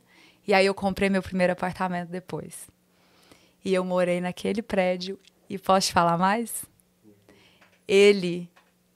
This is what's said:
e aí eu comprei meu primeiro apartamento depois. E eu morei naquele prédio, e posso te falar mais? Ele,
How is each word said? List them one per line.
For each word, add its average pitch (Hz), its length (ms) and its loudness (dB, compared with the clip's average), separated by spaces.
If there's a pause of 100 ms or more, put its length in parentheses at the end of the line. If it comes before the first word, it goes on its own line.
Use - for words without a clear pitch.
(460)
e 202 80 0
aí 190 120 6
eu 196 80 0
comprei 196 340 -2
meu 190 140 0
primeiro 180 320 0
apartamento 180 560 -6
depois. 175 580 -12 (960)
E 190 80 -2
eu 185 120 2
morei 180 360 0
naquele 190 420 -4
prédio, 185 560 -2 (300)
e 196 100 -8
posso 190 300 2
te - 40 -6
falar 170 260 2
mais? 208 460 -2 (1200)
Ele, 180 600 4 (480)